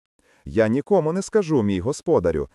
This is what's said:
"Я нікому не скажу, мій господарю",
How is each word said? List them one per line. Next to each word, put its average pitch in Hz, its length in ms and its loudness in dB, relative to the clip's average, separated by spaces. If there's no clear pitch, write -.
"Я 107 220 2
нікому 156 460 0
не 190 80 -4
скажу, 160 420 0
мій 101 160 0
господарю", 87 760 -2